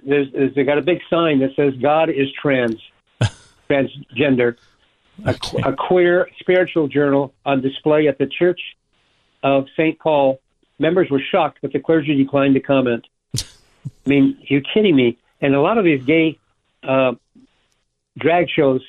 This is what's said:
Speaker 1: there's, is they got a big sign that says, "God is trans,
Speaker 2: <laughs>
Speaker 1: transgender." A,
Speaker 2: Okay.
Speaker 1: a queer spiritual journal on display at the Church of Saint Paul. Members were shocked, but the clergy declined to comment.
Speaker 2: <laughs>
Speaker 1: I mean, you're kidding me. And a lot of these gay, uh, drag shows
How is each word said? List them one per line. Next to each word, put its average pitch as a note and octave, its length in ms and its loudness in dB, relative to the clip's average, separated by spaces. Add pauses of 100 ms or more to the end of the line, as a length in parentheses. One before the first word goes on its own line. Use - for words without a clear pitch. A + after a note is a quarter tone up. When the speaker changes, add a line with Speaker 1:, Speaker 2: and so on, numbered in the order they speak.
Speaker 1:
there's, C#3 260 0
is C3+ 220 -2
they C#3+ 80 0
got D3 140 0
a D3 40 0
big E3 280 -2
sign E3 300 2
that C3+ 180 -2
says, C#3+ 240 0
"God D#3 280 2
is C#3 180 -2 (140)
trans, B2 360 -2 (440)
Speaker 2:
<laughs> - 480 -6
Speaker 1:
transgender." C3 840 0 (680)
A, - 60 0
Speaker 2:
Okay. - 320 -8
Speaker 1:
a - 100 -2
queer F3 560 0 (100)
spiritual F3+ 480 0
journal C#3 460 0 (120)
on C#3 160 -2
display D3+ 460 0
at C3+ 100 0
the C#3 100 -2
Church F3 320 -2 (840)
of C#3 220 2 (100)
Saint D#3+ 240 -2
Paul. C#3 400 0 (400)
Members D#3+ 320 0
were C#3 100 0 (100)
shocked, E3 300 0
but C#3 120 -6
the C#3+ 60 -4
clergy D#3 360 0
declined C#3 400 2
to C3+ 60 2
comment. B2 440 -2 (160)
Speaker 2:
<laughs> - 160 -10
Speaker 1:
I - 60 -4 (640)
mean, C#3 300 2 (100)
you're C#3 140 0 (120)
kidding G#3 220 2
me. B2 240 2 (220)
And C#3 120 0
a C#3 80 2
lot G3 160 0
of G#3+ 60 2
these D3 220 0
gay, D#3+ 340 0 (420)
uh, C3 300 0 (1040)
drag E3+ 320 0
shows C3+ 400 0